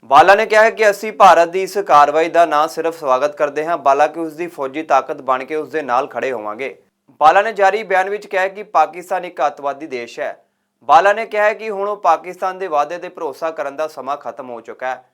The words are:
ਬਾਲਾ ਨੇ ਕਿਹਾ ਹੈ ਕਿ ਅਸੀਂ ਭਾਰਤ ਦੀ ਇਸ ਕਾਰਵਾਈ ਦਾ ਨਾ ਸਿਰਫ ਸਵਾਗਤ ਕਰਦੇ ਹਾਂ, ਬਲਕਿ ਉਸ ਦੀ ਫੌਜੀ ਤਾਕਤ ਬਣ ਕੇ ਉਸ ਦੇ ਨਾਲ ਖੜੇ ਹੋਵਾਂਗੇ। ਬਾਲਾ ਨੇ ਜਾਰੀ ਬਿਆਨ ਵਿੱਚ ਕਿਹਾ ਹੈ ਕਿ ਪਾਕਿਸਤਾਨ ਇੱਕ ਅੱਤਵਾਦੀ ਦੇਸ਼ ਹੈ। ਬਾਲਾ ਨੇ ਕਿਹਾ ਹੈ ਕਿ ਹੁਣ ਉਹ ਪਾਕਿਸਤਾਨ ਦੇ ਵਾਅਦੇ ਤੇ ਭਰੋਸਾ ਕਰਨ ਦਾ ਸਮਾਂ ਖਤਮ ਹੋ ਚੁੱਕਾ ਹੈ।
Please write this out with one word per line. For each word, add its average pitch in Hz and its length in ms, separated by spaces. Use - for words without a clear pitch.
ਬਾਲਾ 156 300
ਨੇ 220 120
ਕਿਹਾ 214 160
ਹੈ 226 80
ਕਿ 214 200
ਅਸੀਂ 208 220
ਭਾਰਤ 170 360
ਦੀ 180 140
ਇਸ 185 160
ਕਾਰਵਾਈ 156 500
ਦਾ 170 180
ਨਾ 151 200
ਸਿਰਫ 160 320
ਸਵਾਗਤ 139 380
ਕਰਦੇ 147 300
ਹਾਂ, 170 120
ਬਲਕਿ 143 420
ਉਸ 160 120
ਦੀ 160 140
ਫੌਜੀ 143 360
ਤਾਕਤ 143 400
ਬਣ 131 220
ਕੇ 151 100
ਉਸ 151 160
ਦੇ 151 120
ਨਾਲ 131 240
ਖੜੇ 131 260
ਹੋਵਾਂਗੇ। 110 420
ਬਾਲਾ 170 220
ਨੇ 220 100
ਜਾਰੀ 196 300
ਬਿਆਨ 185 280
ਵਿੱਚ 208 160
ਕਿਹਾ 190 160
ਹੈ 190 60
ਕਿ 196 140
ਪਾਕਿਸਤਾਨ 175 600
ਇੱਕ 175 220
ਅੱਤਵਾਦੀ 143 400
ਦੇਸ਼ 120 340
ਹੈ। - 160
ਬਾਲਾ 175 240
ਨੇ 220 140
ਕਿਹਾ 208 180
ਹੈ 214 100
ਕਿ 214 160
ਹੁਣ 196 180
ਉਹ 208 80
ਪਾਕਿਸਤਾਨ 180 600
ਦੇ 190 80
ਵਾਅਦੇ 151 320
ਤੇ 175 100
ਭਰੋਸਾ 165 420
ਕਰਨ 143 260
ਦਾ 156 120
ਸਮਾਂ 139 280
ਖਤਮ 127 340
ਹੋ 117 100
ਚੁੱਕਾ 113 260
ਹੈ। 123 260